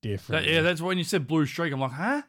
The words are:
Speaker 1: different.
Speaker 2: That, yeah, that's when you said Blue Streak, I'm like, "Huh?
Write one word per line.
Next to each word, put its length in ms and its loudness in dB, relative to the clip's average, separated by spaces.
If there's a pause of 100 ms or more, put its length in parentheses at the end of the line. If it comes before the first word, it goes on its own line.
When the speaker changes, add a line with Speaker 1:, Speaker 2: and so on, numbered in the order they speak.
Speaker 1:
different. 440 -2
Speaker 2:
That, 60 2
yeah, 100 4
that's 200 2
when 160 0
you 60 0
said 240 0
Blue 180 2
Streak, 280 -2
I'm 80 -2
like, 100 -2
"Huh? 380 -2